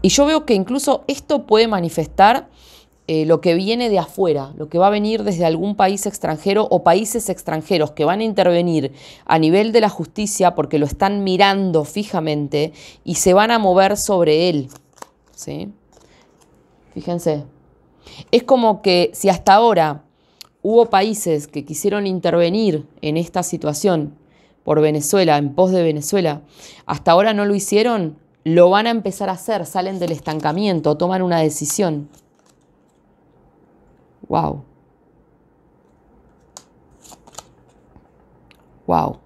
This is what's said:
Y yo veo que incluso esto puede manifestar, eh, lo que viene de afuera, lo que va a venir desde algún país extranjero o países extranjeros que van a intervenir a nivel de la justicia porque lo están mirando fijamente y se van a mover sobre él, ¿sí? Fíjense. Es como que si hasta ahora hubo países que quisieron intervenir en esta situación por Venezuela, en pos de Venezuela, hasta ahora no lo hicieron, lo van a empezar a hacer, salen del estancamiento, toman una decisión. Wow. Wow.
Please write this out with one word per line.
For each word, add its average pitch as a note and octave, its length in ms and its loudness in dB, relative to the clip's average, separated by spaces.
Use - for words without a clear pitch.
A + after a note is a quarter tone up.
Y F#3+ 60 4
yo C#4 160 4
veo D4+ 220 0
que A#3+ 80 2
incluso B3 520 -2
esto C#4 400 -4
puede A3 220 4
manifestar, F#3+ 800 2
eh, D#3 200 0
lo D#3+ 140 4
que E3 140 2
viene A3 360 -2
de G3 80 2
afuera, D3+ 580 -2
lo D3+ 120 -12
que E3 100 -4
va F3+ 80 4
a G3+ 40 6
venir G#3+ 340 -2
desde F3 200 -2
algún E3+ 300 -2
país G3 320 0
extranjero G3 640 -2
o F3 140 0
países G#3+ 440 0
extranjeros D#3+ 640 -4
que D3+ 140 -4
van F3+ 160 0
a A3 40 -2
intervenir F3 680 0
a D#3+ 120 2
nivel F#3 340 2
de A3+ 80 4
la G#3+ 80 2
justicia F#3 640 -2
porque F#3+ 240 -2
lo C#3+ 80 0
están G3 380 -2
mirando F#3+ 600 2
fijamente D#3 880 -4
y F3 140 -6
se F#3 180 2
van G#3 160 4
a A#3 80 2
mover F#3+ 380 2
sobre E3+ 520 2
él, C#3+ 200 -2
¿sí? E3+ 380 -14
Fíjense. E3+ 520 -6
Es B3 140 4
como A#3 360 2
que F3+ 320 2
si - 160 0
hasta F#3+ 260 4
ahora F3 500 2
hubo A3+ 240 4
países G3 640 -2
que C#3+ 160 -10
quisieron G3 420 -4
intervenir F3 800 0
en D#3 140 -2
esta E3+ 260 -4
situación D#3 720 -2
por D3+ 180 0
Venezuela, D3+ 560 2
en C#3+ 180 -2
pos F#3 180 2
de F#3 100 2
Venezuela, D3+ 600 -2
hasta - 240 -2
ahora G3+ 240 4
no G3+ 100 -2
lo G3+ 120 0
hicieron, G3+ 640 -2
lo F3 260 6
van G3+ 160 2
a A#3 40 0
empezar G3+ 400 -4
a - 20 -6
hacer, G3+ 340 -6
salen F#3+ 320 -6
del F3 140 -4
estancamiento, D#3 840 -2
toman F#3 260 -2
una F3 180 0
decisión. D3+ 680 -2
Wow. D3 320 -2
Wow. D3+ 400 -4